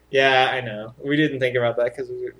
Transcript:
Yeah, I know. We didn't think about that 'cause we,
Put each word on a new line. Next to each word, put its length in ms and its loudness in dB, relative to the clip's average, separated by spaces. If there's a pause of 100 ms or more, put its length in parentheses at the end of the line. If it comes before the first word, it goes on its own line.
(120)
Yeah, 380 4
I 120 -2
know. 320 -10 (100)
We 140 0
didn't 240 0
think 160 0
about 180 0
that 200 0
'cause 140 -10
we, 200 -8 (100)